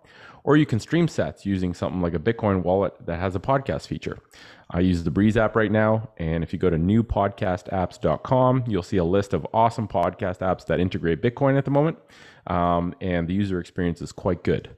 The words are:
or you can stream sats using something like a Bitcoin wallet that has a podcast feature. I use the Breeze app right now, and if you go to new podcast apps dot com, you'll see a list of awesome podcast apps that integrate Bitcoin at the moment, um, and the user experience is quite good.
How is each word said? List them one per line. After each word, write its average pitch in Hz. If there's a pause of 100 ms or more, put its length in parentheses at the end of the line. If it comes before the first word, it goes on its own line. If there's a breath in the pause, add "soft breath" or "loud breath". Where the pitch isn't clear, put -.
(420 loud breath)
or 143
you 151
can 110
stream 170
sats -
using 92
something 85
like 85
a 87
Bitcoin 98
wallet 92 (120)
that 85
has 95
a 95
podcast 131
feature. - (540 loud breath)
I 87
use 90
the 85
Breeze 104
app 110
right 110
now, 110
and 82
if 80
you 90
go 90
to 82
new 104
podcast 101
apps 92
dot 78
com, 127
you'll 98
see -
a 90
list 95
of 76
awesome 113
podcast 92
apps 92
that 80
integrate 82
Bitcoin 135
at 139
the 135
moment, 151 (480 loud breath)
um, 87
and 87
the 90
user 95
experience 87
is 76
quite -
good. -